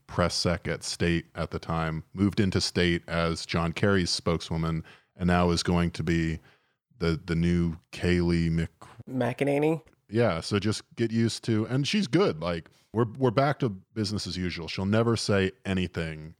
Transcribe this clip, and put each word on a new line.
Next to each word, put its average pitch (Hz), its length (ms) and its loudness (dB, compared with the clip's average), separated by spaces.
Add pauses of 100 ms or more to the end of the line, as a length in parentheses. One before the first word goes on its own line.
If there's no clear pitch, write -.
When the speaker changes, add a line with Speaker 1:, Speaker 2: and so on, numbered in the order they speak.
Speaker 1:
press 87 260 0
sec 87 340 -2
at 85 160 -4
State 85 420 0 (100)
at 82 160 -6
the 82 80 -6
time, 80 440 -4 (100)
moved 95 260 2
into 95 220 2
State 87 460 0
as 85 380 -2
John 85 260 0
Kerry's 98 380 2
spokeswoman, 80 760 -2 (320)
and 87 120 -2
now 87 220 4
is 85 140 0
going 85 280 2
to - 120 -8
be 82 360 0 (600)
the, 82 260 0
the 87 100 -2
new 85 420 0 (140)
Kayleigh 87 600 2
Mc- 82 180 0 (400)
Speaker 2:
McEnany? 143 720 0 (280)
Speaker 1:
Yeah, 101 320 0
so 104 180 -2
just 104 240 -2 (120)
get 117 160 -2
used 113 340 0
to, 110 200 0
and 127 220 -2
she's 208 180 0
good. 156 360 0
Like, 85 280 -4 (240)
we're, 113 120 2 (120)
we're 131 140 4
back 135 280 2
to 131 100 0
business 101 580 -4
as 87 80 -6
usual. 87 320 -4
She'll 95 180 -4
never 113 300 4
say 98 360 2 (140)
anything 82 760 -4